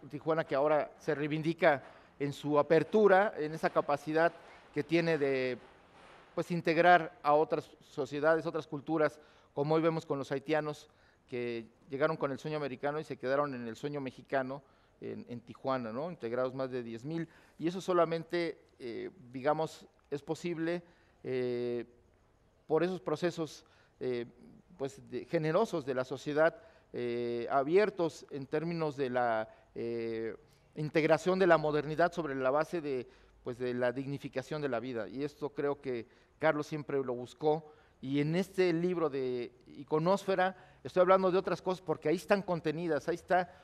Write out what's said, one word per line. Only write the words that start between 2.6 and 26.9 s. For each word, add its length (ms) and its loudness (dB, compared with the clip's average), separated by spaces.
en 160 -6
esa 160 -2
capacidad 640 2
que 100 0
tiene 360 2
de, 400 0
pues, 160 -4
integrar 720 6
a 120 4
otras 360 2
sociedades, 640 0
otras 220 -6
culturas, 540 -2
como 200 0
hoy 80 4
vemos 220 0
con 140 -2
los 140 -8
haitianos 560 -2
que 380 -6
llegaron 260 0
con 160 -2
el 60 -6
sueño 180 -6
americano 440 -4
y 40 -8
se 120 -10
quedaron 380 0
en 120 -10
el 100 -8
sueño 240 -8
mexicano 600 -6
en, 280 -10
en 120 -12
Tijuana, 520 -6
¿no? 180 -6
Integrados 440 -4
más 160 -6
de 120 -6
diez 220 -12
mil, 240 -6
y 100 -4
eso 120 -4
solamente, 800 0
eh, 320 -10
digamos, 540 -2
es 120 -6
posible, 600 -6
eh, 600 -4
por 160 2
esos 180 -2
procesos, 640 -4
eh, 260 -4
pues, 240 -8
de, 140 -8
generosos 600 0
de 100 -4
la 100 0
sociedad, 520 2